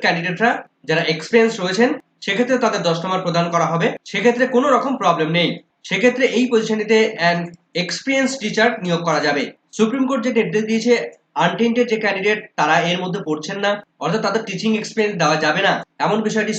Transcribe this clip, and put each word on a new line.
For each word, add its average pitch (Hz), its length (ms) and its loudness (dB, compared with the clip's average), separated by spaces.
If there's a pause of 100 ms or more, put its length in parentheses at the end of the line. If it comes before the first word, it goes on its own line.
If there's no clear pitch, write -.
ক্যান্ডিডেটরা 180 480 0 (380)
যারা 160 140 2 (100)
এক্সপিরিয়েন্স 226 500 2
রয়েছেন, 202 280 2 (340)
সেক্ষেত্রে 240 400 0
তাদের 175 240 0
দশ 165 160 0
নম্বর 185 220 -2
প্রদান 170 280 0
করা 165 180 2
হবে, 165 140 0 (240)
সেক্ষেত্রে 240 340 2 (100)
কোনো 254 200 4
রকম 262 180 0 (100)
প্রবলেম 160 260 2 (100)
নেই। 165 120 2 (380)
সেক্ষেত্রে 240 360 2 (140)
এই 254 120 4
পজিশনটিতে 220 480 2 (300)
an 175 100 2 (440)
experienced 269 600 -2
টিচার 214 260 2 (160)
নিয়োগ 170 240 0
করা 151 180 2
যাবে। 143 160 0 (340)
সুপ্রিম 233 320 2
কোর্ট 262 180 0
যে 247 140 0
নির্দেশ 202 300 0
দিয়েছে, 226 240 2 (500)
আনটেন্টেড 233 480 2
যে 220 120 0
ক্যান্ডিডেট 202 340 0 (200)
তারা 156 180 2 (140)
এর 180 120 -2
মধ্যে 175 260 -4
পড়ছেন 175 360 -6
না, 202 60 2 (340)
অর্থাৎ 190 220 0
তাদের 202 220 -2
টিচিং 196 240 -2
এক্সপিরিয়েন্স 214 500 -2
দেওয়া 156 220 2
যাবে 156 220 0
না, 170 60 4 (320)
এমন 202 220 2
বিষয়টি 214 320 -2